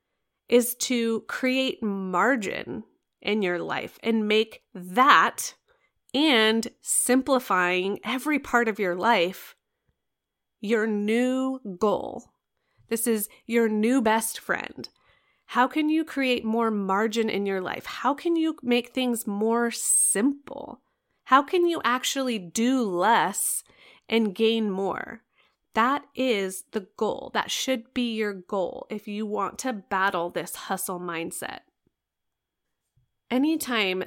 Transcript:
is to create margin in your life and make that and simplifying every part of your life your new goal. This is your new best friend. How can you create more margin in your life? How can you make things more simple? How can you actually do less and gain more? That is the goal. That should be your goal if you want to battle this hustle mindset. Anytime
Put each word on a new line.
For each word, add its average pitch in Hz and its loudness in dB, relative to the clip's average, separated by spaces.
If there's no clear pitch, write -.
is 240 4
to 226 0
create 262 -2
margin 196 -2
in 208 0
your 175 0
life 160 -8
and 220 0
make 220 0
that 185 4
and 226 4
simplifying 202 2
every 269 -2
part 240 0
of 208 -2
your 185 0
life 185 0
your 214 2
new 247 0
goal. - -2
This 233 -2
is 214 0
your 226 2
new 220 2
best 220 0
friend. - -8
How 247 2
can 302 0
you 311 2
create 262 0
more 226 0
margin 214 0
in 202 -2
your 190 -2
life? - -6
How - -2
can 339 -2
you 320 0
make 240 0
things 247 -2
more 226 0
simple? - -2
How 277 6
can 349 2
you 339 0
actually 254 0
do 226 2
less 190 0
and 220 2
gain 226 2
more? 190 -4
That 269 2
is 202 -2
the 190 -6
goal. - -4
That - -2
should 254 -4
be 240 -2
your 214 -2
goal 185 -6
if 214 -10
you 208 -6
want 202 -4
to 254 -4
battle 190 -2
this 175 -6
hustle 190 -6
mindset. 170 -8
Anytime 240 0